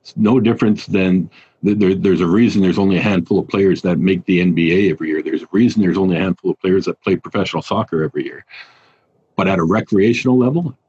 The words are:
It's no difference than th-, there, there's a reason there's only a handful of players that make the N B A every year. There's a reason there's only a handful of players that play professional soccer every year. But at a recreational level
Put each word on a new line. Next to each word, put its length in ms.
It's 140
no 240
difference 480
than 420
th-, 140
there, 160
there's 280
a 60
reason 340
there's 180
only 180
a 40
handful 360
of 120
players 340
that 160
make 260
the 160
N 120
B 340
A 40
every 180
year. 120
There's 220
a 80
reason 300
there's 160
only 180
a 60
handful 280
of 100
players 260
that 180
play 140
professional 440
soccer 420
every 200
year. 220
But 120
at 120
a 40
recreational 760
level 360